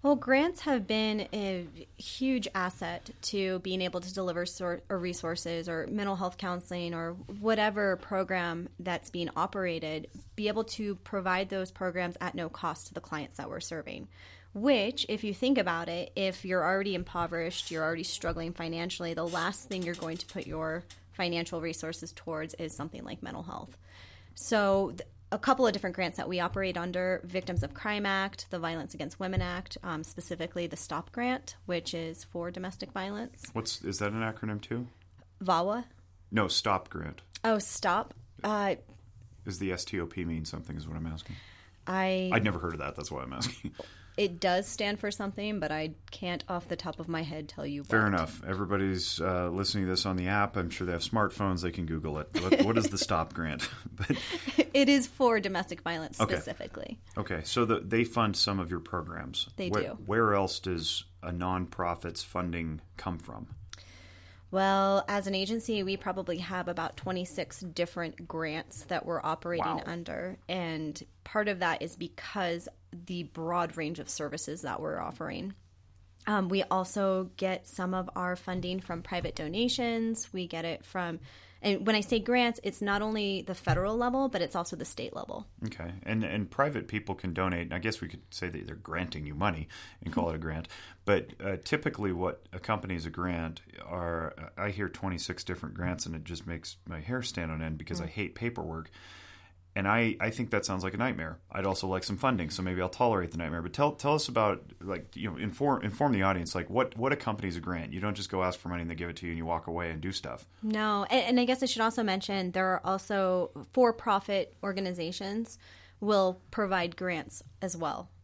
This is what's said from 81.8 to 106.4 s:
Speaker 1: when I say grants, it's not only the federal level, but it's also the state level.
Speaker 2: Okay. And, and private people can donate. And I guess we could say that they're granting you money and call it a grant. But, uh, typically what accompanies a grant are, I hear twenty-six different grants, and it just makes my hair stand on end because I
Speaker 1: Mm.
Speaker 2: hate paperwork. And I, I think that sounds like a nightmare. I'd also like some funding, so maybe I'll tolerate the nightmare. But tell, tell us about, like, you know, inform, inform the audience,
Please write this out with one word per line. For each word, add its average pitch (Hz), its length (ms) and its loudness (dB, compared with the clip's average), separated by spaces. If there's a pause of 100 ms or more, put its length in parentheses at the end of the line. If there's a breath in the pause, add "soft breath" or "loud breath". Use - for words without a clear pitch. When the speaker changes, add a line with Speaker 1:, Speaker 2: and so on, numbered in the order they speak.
Speaker 1:
when 214 100 6
I 208 60 4
say 220 180 2
grants, 240 440 4
it's 196 180 -2
not 202 220 2
only 208 400 0
the 190 100 -6
federal 180 440 2
level, 254 320 4
but 185 120 0
it's - 140 0
also 175 200 0
the - 100 -6
state - 300 -6
level. - 300 -6 (200)
Speaker 2:
Okay. 85 260 -6 (120)
And, 110 200 2
and 92 260 0
private 139 380 2
people 107 260 -2
can 90 200 -4
donate. 90 300 2
And 82 120 -4
I 92 40 -2
guess 107 220 -2
we - 60 -6
could - 140 -12 (100)
say - 160 -6
that 90 180 -6
they're - 100 -10
granting 82 520 -4
you 73 80 -6
money 82 320 2 (340 loud breath)
and - 100 -4
call 87 200 2
it 80 40 -2
a 80 40 -4
grant. 80 280 -4 (360 loud breath)
But, 98 240 6 (160)
uh, 95 200 0
typically 147 480 0
what 87 420 0
accompanies 92 520 -2
a 82 60 -6
grant 82 500 -2 (240)
are, 85 720 -4
I 101 120 0
hear 95 200 0
twenty-six 90 540 -4
different - 320 -6
grants, 90 320 -2
and 82 80 -4
it 78 80 -6
just 85 240 -8
makes 82 300 -8 (100)
my 80 140 -6
hair 120 200 -2
stand 85 300 -4
on 80 100 -2
end 80 160 -2
because 87 240 -4
I 87 40 -4
Speaker 1:
Mm. 85 40 -6
Speaker 2:
hate - 260 -4
paperwork. 80 540 -4 (880 loud breath)
And 98 120 2
I, 113 320 6
I 110 80 2
think 117 220 -2
that 104 140 4
sounds 92 200 0
like 95 80 0
a 101 40 -4
nightmare. 85 400 -2 (140)
I'd 95 140 -2
also 98 220 2
like 92 180 0
some 101 100 0
funding, 95 340 2
so 92 140 -4
maybe 90 180 0
I'll 90 60 2
tolerate 95 440 4
the 80 60 -6
nightmare. 82 240 -2
But 87 120 -6
tell, 147 180 4
tell 147 240 2
us 151 140 0
about, 107 340 4 (160)
like, 90 380 -6
you 101 120 -2
know, 80 60 -4
inform, 123 480 2
inform 120 300 2
the 95 80 4
audience, 90 340 2